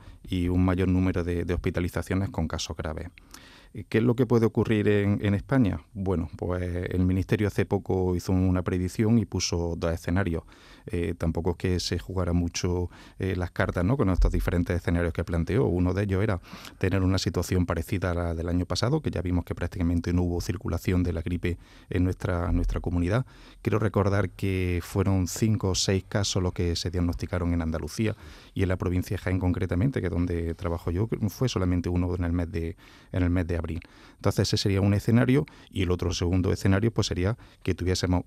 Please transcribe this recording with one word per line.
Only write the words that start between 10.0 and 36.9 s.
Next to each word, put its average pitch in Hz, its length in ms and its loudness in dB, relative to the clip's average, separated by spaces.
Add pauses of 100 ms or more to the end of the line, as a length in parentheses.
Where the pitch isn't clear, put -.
Eh, 87 280 -2
tampoco 82 320 0
es 85 80 -2
que 90 220 0
se - 180 -4
jugara 90 340 -2
mucho, 87 560 0 (300)
eh, 95 180 -2
las 87 140 -2
cartas, 92 340 0
¿no? 123 140 2
Con 110 100 2
estos - 240 4
diferentes 87 420 0
escenarios 85 380 0
que 87 100 -4
planteó. 85 440 0
Uno 90 260 2
de 98 120 0
ellos 95 180 0
era 104 180 0 (380)
tener 95 240 0
una 92 160 4
situación 90 480 0
parecida 87 460 -2
a - 20 -2
la 85 200 -2
del 82 140 -4
año 87 160 0
pasado, 127 380 -2
que - 80 -4
ya 90 100 -2
vimos 87 240 0
que - 100 -8
prácticamente 87 600 -2
no 90 80 2
hubo 87 180 0
circulación 90 600 -2
de 85 100 0
la 82 80 -4
gripe 87 380 -4 (320)
en 90 140 2
nuestra, 90 480 -2
nuestra 85 280 0
comunidad. 90 460 0 (340)
Quiero 107 180 0
recordar 101 520 0
que 92 520 -2
fueron 95 460 0
cinco 107 420 0
o 90 40 0
seis 95 340 0
casos 98 340 -2
los 90 120 0
que 87 200 0
se 87 160 -4
diagnosticaron 87 600 -2
en 85 80 0
Andalucía 82 560 -2 (380)
y 98 80 0
en 90 80 2
la 92 80 0
provincia 92 400 -2
de - 40 -8
Jaén 92 160 0
concretamente, 92 640 0
que 95 60 -2
es 87 60 -2
donde 85 420 -2
trabajo 85 360 -4
yo, 92 160 0
que - 120 -4 (100)
fue 127 220 -2
solamente 90 400 0
uno 87 240 0
en 87 100 -2
el 85 80 0
mes 85 180 0
de, 85 260 -6 (360)
en 92 100 0
el 87 60 2
mes 87 180 2
de 85 120 -2
abril. 80 220 -4 (360)
Entonces - 320 0
ese 110 80 0
sería 98 240 2
un 101 140 4
escenario, 123 500 4 (260)
y 95 120 -2
el 87 80 2
otro 90 240 0
segundo 90 380 2
escenario 98 400 2